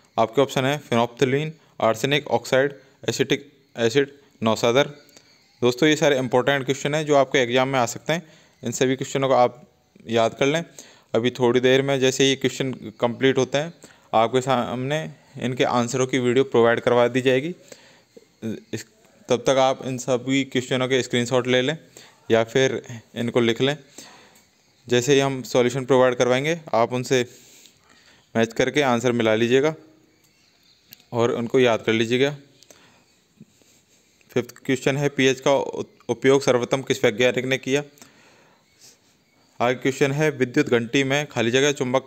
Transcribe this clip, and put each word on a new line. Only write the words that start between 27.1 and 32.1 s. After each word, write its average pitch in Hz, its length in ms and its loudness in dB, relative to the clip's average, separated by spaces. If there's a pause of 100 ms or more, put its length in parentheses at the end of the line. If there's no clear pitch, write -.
मैच 113 180 0
करके 131 280 0
आंसर 123 300 0
मिला 113 240 2
लीजिएगा 131 400 2 (1400)
और 120 180 2
उनको 120 280 -2
याद 117 220 2
कर 113 120 0
लीजिएगा। 123 440 0 (1900)